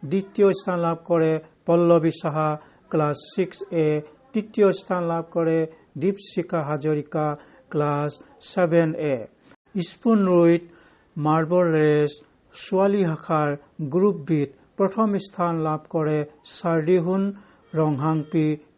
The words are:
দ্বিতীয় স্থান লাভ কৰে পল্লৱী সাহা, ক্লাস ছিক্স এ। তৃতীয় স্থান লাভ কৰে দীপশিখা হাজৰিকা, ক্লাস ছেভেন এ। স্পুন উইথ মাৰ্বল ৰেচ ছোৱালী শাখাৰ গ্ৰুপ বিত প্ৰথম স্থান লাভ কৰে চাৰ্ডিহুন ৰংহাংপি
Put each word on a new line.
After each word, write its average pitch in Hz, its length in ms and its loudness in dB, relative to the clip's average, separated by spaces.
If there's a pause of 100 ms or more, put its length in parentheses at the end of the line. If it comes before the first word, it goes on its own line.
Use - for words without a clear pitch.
(100)
দ্বিতীয় 196 380 2 (100)
স্থান 180 220 -4
লাভ 165 180 -2 (100)
কৰে 160 240 2 (340)
পল্লৱী 170 540 4
সাহা, 156 300 -2 (400)
ক্লাস 147 260 0 (160)
ছিক্স 185 260 -4 (260)
এ। 151 40 2 (440)
তৃতীয় 208 400 2
স্থান 180 380 -4
লাভ 165 140 -4 (100)
কৰে 165 240 2 (440)
দীপশিখা 185 680 -4
হাজৰিকা, 151 580 -2 (460)
ক্লাস 147 380 0 (400)
ছেভেন 170 400 2 (220)
এ। 131 40 -2 (580)
স্পুন 208 540 0
উইথ 175 340 6 (540)
মাৰ্বল 160 500 2 (100)
ৰেচ 151 360 2 (420)
ছোৱালী 196 560 0
শাখাৰ 151 400 -2 (420)
গ্ৰুপ 185 240 2 (120)
বিত 147 220 0 (280)
প্ৰথম 202 300 0 (180)
স্থান 170 280 -4 (120)
লাভ 156 140 -2 (140)
কৰে 156 240 0 (380)
চাৰ্ডিহুন 175 680 0 (560)
ৰংহাংপি 156 680 0 (320)